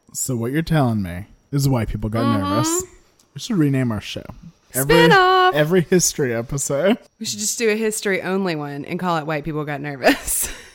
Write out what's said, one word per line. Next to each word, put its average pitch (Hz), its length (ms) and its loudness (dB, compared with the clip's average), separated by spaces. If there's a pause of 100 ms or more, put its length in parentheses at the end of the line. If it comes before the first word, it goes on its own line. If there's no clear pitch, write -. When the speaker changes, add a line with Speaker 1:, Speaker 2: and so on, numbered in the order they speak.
(140)
Speaker 1:
So - 220 -4
what 117 160 -4
you're 151 100 0
telling 131 400 0
me 90 240 -8 (260)
is 139 160 0
white 123 220 0
people 110 200 -4
got 113 160 -2
Speaker 2:
Mm-hmm. 107 240 0
Speaker 1:
nervous. - 340 0 (500)
We 147 60 -14
should 220 180 -4
rename 135 340 2
our 104 100 -4
show. - 220 -12 (500)
Every, 139 220 2
Speaker 2:
Spin-off! 370 600 6
Speaker 1:
every 160 260 4
history 156 520 2
episode. 143 640 0 (220)
Speaker 2:
We 226 60 -10
should 208 140 -8
just 208 180 -4
do 226 120 0
a 208 60 2
history-only 196 800 -2
one 143 300 -8
and 175 140 -8
call 175 180 -2
it 147 80 -4
White 151 180 -4
People 151 220 -6
Got 143 160 -8
Nervous. 147 680 -2 (260)